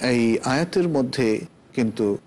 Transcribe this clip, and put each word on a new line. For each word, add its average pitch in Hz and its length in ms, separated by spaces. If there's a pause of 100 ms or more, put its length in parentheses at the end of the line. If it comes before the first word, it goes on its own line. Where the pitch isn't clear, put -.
এই 117 380
আয়াতের 175 440
মধ্যে 131 520 (340)
কিন্তু 110 540